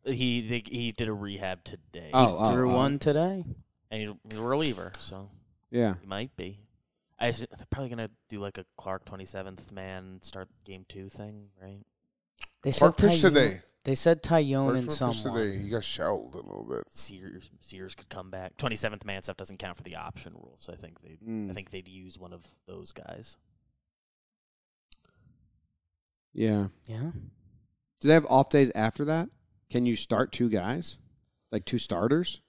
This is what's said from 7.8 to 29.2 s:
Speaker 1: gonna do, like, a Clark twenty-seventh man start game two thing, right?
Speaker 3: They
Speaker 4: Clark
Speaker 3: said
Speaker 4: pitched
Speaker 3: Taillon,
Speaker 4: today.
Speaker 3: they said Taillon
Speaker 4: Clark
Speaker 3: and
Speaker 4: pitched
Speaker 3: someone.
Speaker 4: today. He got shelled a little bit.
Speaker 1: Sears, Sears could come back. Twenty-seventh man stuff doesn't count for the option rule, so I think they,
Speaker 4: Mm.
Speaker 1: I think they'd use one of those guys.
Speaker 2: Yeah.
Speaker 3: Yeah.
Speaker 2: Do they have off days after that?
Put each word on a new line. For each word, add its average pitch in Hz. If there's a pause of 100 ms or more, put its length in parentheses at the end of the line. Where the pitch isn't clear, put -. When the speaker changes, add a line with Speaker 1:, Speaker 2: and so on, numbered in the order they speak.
Speaker 1:
gonna 117 (200)
do, 104
like, 101
a 95 (120)
Clark 95
twenty-seventh 95
man 95
start 95 (160)
game 95
two 98
thing, 104 (120)
right? 98 (840)
Speaker 3:
They 139
Speaker 4:
Clark 151
Speaker 3:
said 196
Speaker 4:
pitched 165
Speaker 3:
Taillon, 196
Speaker 4:
today. 117 (240)
Speaker 3:
they 131
said 165
Taillon 139
Speaker 4:
Clark 127
Speaker 3:
and 123
Speaker 4:
pitched -
Speaker 3:
someone. 117
Speaker 4:
today. 104
He 101
got 110
shelled 78
a -
little 50
bit. 57
Speaker 1:
Sears, - (100)
Sears 95
could -
come 95
back. 92
Twenty-seventh 110
man 98
stuff 98
doesn't 95
count 90
for -
the 87
option -
rule, 82
so -
I -
think 82
they, 80
Speaker 4:
Mm. 110
Speaker 1:
I -
think 98
they'd 92
use 92
one 90
of 87 (200)
those -
guys. - (3000)
Speaker 2:
Yeah. 104 (200)
Speaker 3:
Yeah. 117 (880)
Speaker 2:
Do -
they 151
have 160
off 131
days 135
after 113
that? 165 (400)